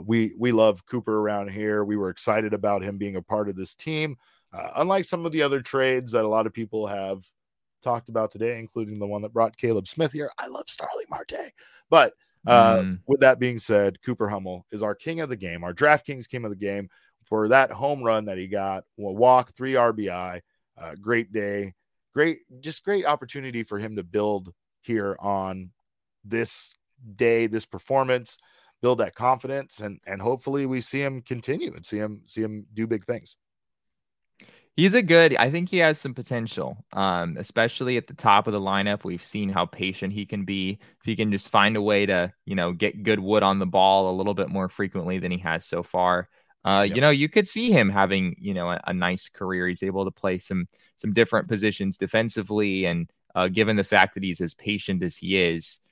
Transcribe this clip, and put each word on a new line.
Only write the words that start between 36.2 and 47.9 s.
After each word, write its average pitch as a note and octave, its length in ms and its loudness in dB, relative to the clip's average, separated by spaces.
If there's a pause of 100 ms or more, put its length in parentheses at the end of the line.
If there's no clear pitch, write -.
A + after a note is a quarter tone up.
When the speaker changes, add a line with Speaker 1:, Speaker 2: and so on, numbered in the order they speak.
Speaker 2:
um, F2+ 480 -2
especially A#2+ 560 -2
at A#2 120 -4
the - 60 -20
top G#2 320 6
of A2 60 -4
the G#2 80 -2
lineup. G2 460 -2
We've F2+ 180 -8
seen G#2 240 -6
how F#2 180 0
patient F#2+ 460 -6
he G2+ 140 -8
can G2+ 180 -8
be. F#2+ 360 -6 (200)
If - 60 -20
he A2+ 100 -4
can G#2+ 160 0
just G2 160 -2
find G#2+ 300 4
a G#2 40 0
way G2+ 240 2
to, F#2 280 0 (100)
you F#2+ 120 -6
know, F2+ 180 0
get G2+ 280 -2
good G#2 200 0
wood G2+ 200 2
on G2 180 4
the F#2+ 60 -2
ball F#2+ 460 4
a F#2 60 -2
little G2 160 -2
bit F#2+ 160 -2
more F#2 180 -2
frequently F#2 500 -6
than F2+ 140 -4
he F2+ 60 -2
has E2+ 260 -4
so F2 180 -6
far, F2+ 460 0 (380)
uh, G2 200 4
Speaker 1:
Yep. G2 100 -2
Speaker 2:
you B2 60 0
know, D3 80 6
you D3 200 2
could G3+ 180 2
see A3+ 240 0
him B2 160 6
having, F#2+ 500 2